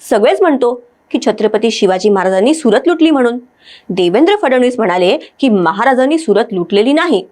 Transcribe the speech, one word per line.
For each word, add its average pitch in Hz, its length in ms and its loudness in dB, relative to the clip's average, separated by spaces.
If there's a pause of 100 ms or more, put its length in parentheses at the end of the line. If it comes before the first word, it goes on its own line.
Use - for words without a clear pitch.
(100)
सगळेच 269 300 0
म्हणतो 254 420 0 (280)
की 285 160 -4
छत्रपती 214 440 -2
शिवाजी 190 400 0
महाराजांनी 190 440 2
सुरत 240 320 0
लुटली 330 240 2
म्हणून. 247 280 0 (500)
देवेंद्र 196 540 0
फडणवीस 254 360 0
म्हणाले 185 400 0 (220)
की 269 80 0
महाराजांनी 240 680 0
सुरत 220 340 0
लुटलेली 202 400 0
नाही 311 400 0